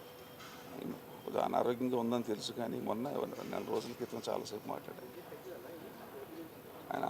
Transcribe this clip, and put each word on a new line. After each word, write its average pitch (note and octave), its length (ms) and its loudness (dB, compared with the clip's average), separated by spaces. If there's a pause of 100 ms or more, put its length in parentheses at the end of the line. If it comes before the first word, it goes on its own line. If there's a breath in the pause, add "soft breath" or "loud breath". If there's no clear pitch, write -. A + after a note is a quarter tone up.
(760)
ఆయన - 180 -2 (300)
కొద్దిగా - 260 2
అనారోగ్యంగా B2 560 6
ఉందని A#2 260 4
తెలుసు, G#2+ 300 0
కానీ A#2 180 2 (100)
మొన్న A2 160 4 (480)
నెల G2 100 2 (100)
రోజుల A2+ 260 2
క్రితం A#2+ 300 -2
చాలాసేపు G#2+ 440 0
మాట్లాడాను. - 400 -6 (1800)
ఆయన - 200 2